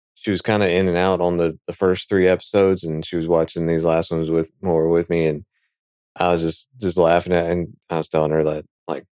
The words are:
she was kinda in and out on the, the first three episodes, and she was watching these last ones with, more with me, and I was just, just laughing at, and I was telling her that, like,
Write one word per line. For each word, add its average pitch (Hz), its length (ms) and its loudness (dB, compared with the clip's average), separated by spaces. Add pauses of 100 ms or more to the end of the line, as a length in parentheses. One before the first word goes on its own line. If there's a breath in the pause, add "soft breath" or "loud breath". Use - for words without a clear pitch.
(160)
she - 160 -4
was 90 100 -2
kinda 104 280 0
in 95 180 2
and 87 100 0
out 92 240 2
on 87 160 0
the, 82 200 -2 (100)
the 87 60 -8
first 92 360 0
three 92 180 4
episodes, 95 560 2
and 78 220 -6
she - 100 -8
was 82 120 -4
watching 82 400 0
these 82 180 0
last 82 260 0
ones 82 180 -2
with, 82 220 -2 (100)
more 82 280 0
with 85 200 0
me, 85 180 0
and 76 180 -4 (720)
I 90 160 0
was 85 100 0
just, - 280 -4 (120)
just 92 160 -2
laughing 85 360 4
at, 85 180 0
and 87 240 -4 (140)
I 85 80 -2
was 80 120 -4
telling 78 220 0
her 78 120 2
that, 78 220 -2 (220)
like, 73 180 -8 (120)